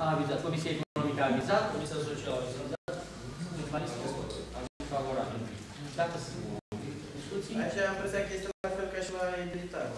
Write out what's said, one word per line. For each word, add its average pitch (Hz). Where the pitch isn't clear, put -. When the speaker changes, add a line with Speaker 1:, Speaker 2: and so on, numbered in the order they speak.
Speaker 1:
A 160
avizat. 143
Comisia 160
Economică 147
a 135
avizat. 208
Comisia 151
Socială 135
a 123
avizat. -
Urbanismul 147
a -
avizat 135
favorabil. 127
Dacă 165
sunt -
discuții. 196
Speaker 2:
Aici -
am 196
impresia 196
că 185
este 190
la 190
fel 190
ca 190
și 185
la 185
edilitar. 175